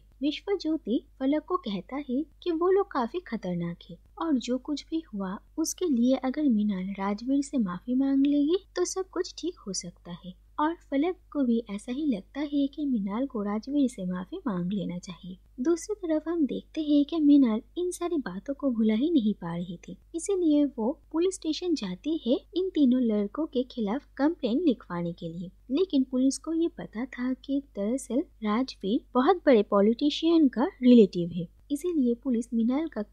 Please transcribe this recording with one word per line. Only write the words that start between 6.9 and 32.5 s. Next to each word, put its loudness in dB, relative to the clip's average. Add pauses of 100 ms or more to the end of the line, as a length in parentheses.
राजवीर -2
से -6
माफी -4
मांग 2
लेगी 2 (120)
तो 0
सब -6
कुछ -6
ठीक -8
हो -10
सकता -12
है। -16 (240)
और 2 (160)
फलक 0 (160)
को 0
भी 2 (120)
ऐसा -8
ही -4
लगता -4
है 0
कि -8
मीनाल -2
को -4
राजवीर 0
से -8
माफी -6
मांग -4
लेना -4
चाहिए। -14 (240)
दूसरी -2
तरफ -2
हम 0
देखते -6
हैं 2
कि -4
मीनाल 6 (180)
इन -2
सारी -4
बातों -6
को -2
भुला 2
ही 0
नहीं 2
पा -8
रही -8
थी, -16 (180)
इसीलिए 2
वो -2 (220)
पुलिस 0
स्टेशन -4
जाती -4
है 0 (180)
इन -2
तीनों 4
लड़कों -2
के -2
खिलाफ -6 (100)
कंप्लेंट 0
लिखवाने -2
के -12
लिए। -10 (220)
लेकिन 0
पुलिस 0
को -8
ये 0 (100)
पता -8
था -6
कि -4 (160)
दरअसल -2 (220)
राजवीर 0 (140)
बहुत 4
बड़े 8
पॉलिटिशियन 4
का -2 (120)
रिलेटिव 8
है, -4 (240)
इसीलिए 0
पुलिस -2